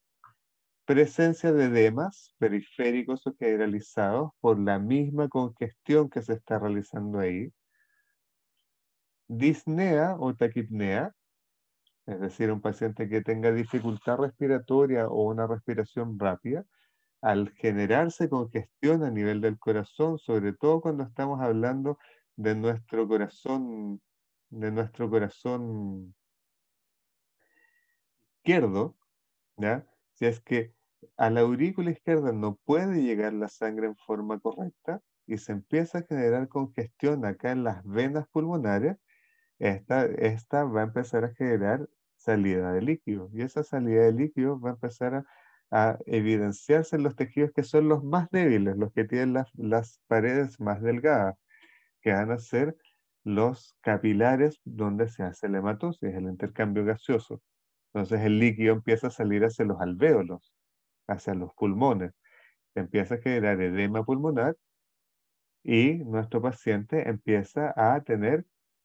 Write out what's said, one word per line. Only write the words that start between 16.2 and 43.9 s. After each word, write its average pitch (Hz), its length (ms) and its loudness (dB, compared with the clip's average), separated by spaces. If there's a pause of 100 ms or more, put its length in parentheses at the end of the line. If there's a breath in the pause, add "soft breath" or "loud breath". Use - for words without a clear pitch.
al 104 320 2
generarse 117 760 0
congestión 135 760 -2
a 131 80 -2
nivel 104 280 0
del 110 200 0
corazón, 151 580 -2
sobre 101 360 -2
todo 160 260 2
cuando 151 240 -2
estamos 135 360 -6
hablando 127 580 0 (360 soft breath)
de 107 220 0
nuestro 113 500 -2
corazón, 110 960 -4 (480)
de 110 240 -6
nuestro 113 360 -4
corazón 104 1080 -4 (2250)
izquierdo, 131 580 2 (600)
¿ya? 107 300 -2 (280)
Si 117 120 -2
es 117 140 0
que 117 340 -2 (420)
a 113 140 2
la 117 100 2
aurícula 156 500 2
izquierda 151 420 0
no 104 320 -4
puede 175 380 2
llegar 110 300 0
la 107 160 -4
sangre 110 380 -4
en 107 100 -6
forma 107 440 -6
correcta 107 600 -8 (260)
y 110 120 -6
se - 140 -10
empieza 160 460 -4
a 170 40 -6
generar 131 460 0
congestión 135 760 -4
acá 104 280 -4
en 127 120 -2
las 92 200 -4
venas 135 440 -2
pulmonares, 151 680 -2 (640)
esta, 107 480 0
esta 113 580 0
va 143 160 -2
a 110 40 0
empezar 113 400 -2
a 120 100 -6
generar 120 540 0 (280)
salida 95 560 0
de 92 100 0
líquido, 104 500 -4
y 110 100 -6
esa 135 200 -4
salida 117 420 2